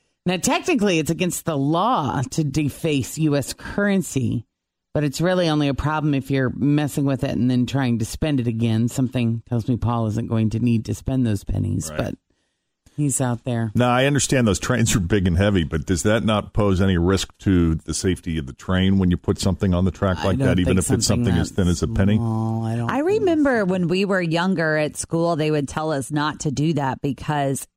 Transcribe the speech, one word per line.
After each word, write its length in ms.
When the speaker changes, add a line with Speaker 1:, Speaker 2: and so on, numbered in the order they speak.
Speaker 1:
Now, 100
technically, 640
it's 120
against 360
the 100
law 640
to 120
deface 760
U 160
S 200
currency, 920
but 80
it's 180
really 280
only 200
a 60
problem 400
if 160
you're 200
messing 560
with 180
it 60
and 200
then 160
trying 320
to 60
spend 340
it 80
again. 420
Something 600
tells 180
me 100
Paul 320
isn't 200
going 220
to 100
need 240
to 100
spend 320
those 180
pennies, 460
Speaker 2:
Right. 80
Speaker 1:
but 160
he's 280
out 220
there. 300
Speaker 2:
Now, 160
I 160
understand 400
those 120
trains 360
are 60
big 260
and 120
heavy, 260
but 220
does 160
that 220
not 280
pose 300
any 160
risk 400
to 380
the 180
safety 440
of 80
the 60
train 460
when 120
you 60
put 220
something 340
on 140
the 60
track 260
Speaker 1:
I 80
Speaker 2:
like 120
Speaker 1:
don't 100
Speaker 2:
that, 100
even 180
Speaker 1:
think 140
Speaker 2:
if 80
it's 80
something 200
Speaker 1:
something 140
Speaker 2:
as 120
thin 160
as 140
a 40
Speaker 1:
that 80
Speaker 2:
penny? 220
Speaker 1:
small, 500
I 100
don't 140
Speaker 3:
I 60
Speaker 1:
think 100
Speaker 3:
remember 540
Speaker 1:
so. 60
Speaker 3:
when 220
we 160
were 160
younger 560
at 200
school, 400
they 140
would 180
tell 240
us 180
not 300
to 100
do 240
that 260
because 760